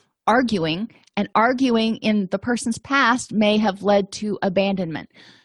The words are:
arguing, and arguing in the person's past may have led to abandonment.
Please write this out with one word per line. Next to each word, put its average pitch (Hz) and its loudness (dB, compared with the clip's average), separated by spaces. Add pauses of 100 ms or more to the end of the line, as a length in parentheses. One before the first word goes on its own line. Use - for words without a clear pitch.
(260)
arguing, 214 0 (260)
and 202 0
arguing 233 2
in 208 0
the - -2
person's 240 -4
past 254 0
may 214 2
have 202 0
led 202 2
to 208 -6
abandonment. 185 -2 (340)